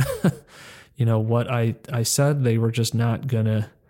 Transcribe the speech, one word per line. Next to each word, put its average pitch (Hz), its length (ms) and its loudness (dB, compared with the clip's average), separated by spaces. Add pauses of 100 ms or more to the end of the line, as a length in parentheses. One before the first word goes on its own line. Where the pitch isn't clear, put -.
(480)
<laughs> - 480 -20
you 117 100 0
know, 113 140 4
what 117 300 0
I, 117 260 0 (160)
I 120 120 -2
said. 143 400 0
They 117 140 2
were 113 140 2
just 113 220 -2
not 117 340 0
gonna 110 420 0 (200)